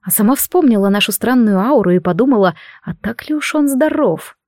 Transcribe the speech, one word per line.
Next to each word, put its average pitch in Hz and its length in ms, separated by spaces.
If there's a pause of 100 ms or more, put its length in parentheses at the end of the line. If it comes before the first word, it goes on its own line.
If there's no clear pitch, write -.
А 185 80
сама 220 240
вспомнила 233 540
нашу 202 240
странную 220 480
ауру 226 300
и 180 80
подумала, 185 580 (260)
а 175 120
так - 340
ли 302 60
уж 294 200
он 294 140
здоров? 269 800